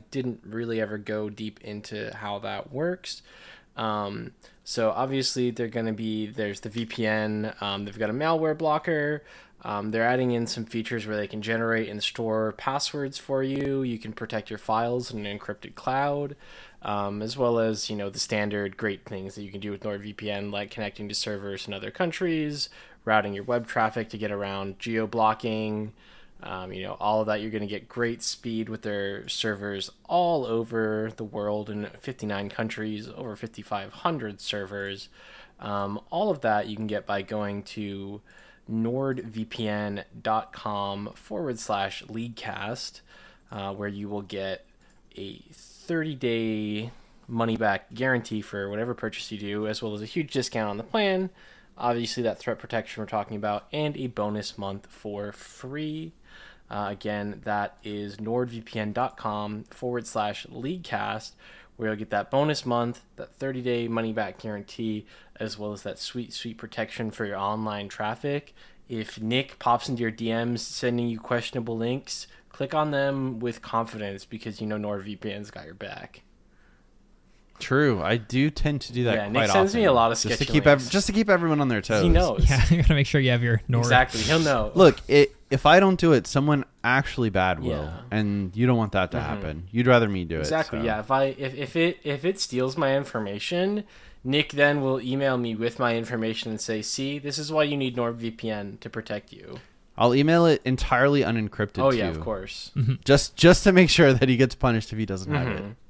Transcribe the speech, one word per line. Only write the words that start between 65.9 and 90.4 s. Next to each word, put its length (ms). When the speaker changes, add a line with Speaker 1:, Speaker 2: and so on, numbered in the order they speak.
Speaker 1:
sweet, 340
sweet 260
protection 540
for 140
your 120
online 520
traffic. 640
If 320
Nick 400
pops 300
into 120
your 100
D 200
Ms 300
sending 460
you 120
questionable 580
links, 500
click 260
on 160
them 480
with 240
confidence 640
because 360
you 60
know 100
NordVPN's 760
got 140
your 80
back. 480
Speaker 2:
True, 420
I 160
do 320
tend 320
to 120
do 120
that 80
Speaker 1:
Yeah, 160
Speaker 2:
quite 20
Speaker 1:
Nick 200
sends 200
Speaker 2:
often, 100
Speaker 1:
me 40
a 80
lot 180
of 60
Speaker 2:
just 60
to 100
Speaker 1:
sketchy 180
Speaker 2:
keep 160
ev-, 120
Speaker 1:
links. 120
Speaker 2:
just 160
to 60
keep 160
everyone 320
on 80
their 120
Speaker 1:
'Cause 60
Speaker 2:
toes. 160
Speaker 1:
he 60
knows. 400
Speaker 3:
Yeah, 160
<laughs> 40
you're 140
gonna 120
make 120
sure 140
you 100
have 120
your 240
Nord. 180
Speaker 1:
Exactly, 360
he'll 180
know. 360
Speaker 2:
Look, 220
it, 260
if 160
I 140
don't 200
do 140
it, 140
someone 380
actually 460
bad 320
will, 80
Speaker 1:
Yeah. 300
Speaker 2:
and 460
you 100
don't 100
want 160
that 180
to 60
Speaker 1:
Mm-hmm. 100
Speaker 2:
happen. 440
You'd 160
rather 220
me 160
do 140
Speaker 1:
Exactly, 400